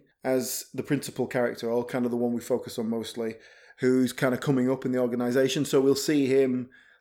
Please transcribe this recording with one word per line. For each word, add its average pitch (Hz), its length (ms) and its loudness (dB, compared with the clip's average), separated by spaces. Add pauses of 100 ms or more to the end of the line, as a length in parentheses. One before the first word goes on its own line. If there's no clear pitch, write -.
(220)
as 131 520 -2
the 127 80 -8
principal 131 440 -4
character, 120 440 -2
or 120 140 0
kind 123 200 -2
of 120 60 0
the 120 80 -2
one 120 160 0
we 117 80 -4
focus 117 360 -4
on 113 120 -2
mostly, 113 460 -6 (420)
who's 127 340 4
kind 131 220 0
of 120 60 -4
coming 131 300 2
up 131 140 -2
in 131 80 -2
the 127 60 0
organisation. 123 680 0
So 139 160 2
we'll 135 140 6
see 139 320 2
him, 127 420 2 (320)